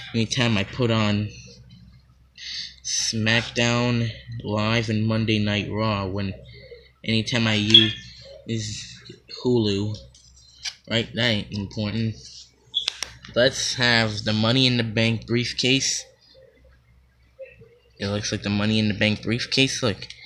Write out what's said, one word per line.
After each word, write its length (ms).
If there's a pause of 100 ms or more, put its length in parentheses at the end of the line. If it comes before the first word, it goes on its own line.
(140)
anytime 440
I 60
put 260
on 400 (1500)
SmackDown 1300 (340)
Live 460
and 160
Monday 320
Night 320
Raw, 340
when 300 (680)
anytime 440
I 80
use 400 (1500)
Hulu, 540 (920)
right? 240
That 80
ain't 300
important. 640 (1160)
Let's 400
have 500
the 100
Money 320
in 100
the 80
Bank 420
briefcase. 760 (1900)
It 100
looks 240
like 100
the 80
Money 280
in 100
the 60
Bank 280
briefcase. 600
Look, 260 (180)